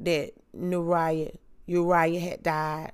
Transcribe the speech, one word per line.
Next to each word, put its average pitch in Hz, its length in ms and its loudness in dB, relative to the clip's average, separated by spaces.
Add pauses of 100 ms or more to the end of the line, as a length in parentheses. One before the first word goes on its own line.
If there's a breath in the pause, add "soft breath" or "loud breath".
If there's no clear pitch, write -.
that 156 260 0 (280)
Uriah, 165 720 0 (360)
Uriah 175 520 2
had 170 240 -6
died. 156 500 -2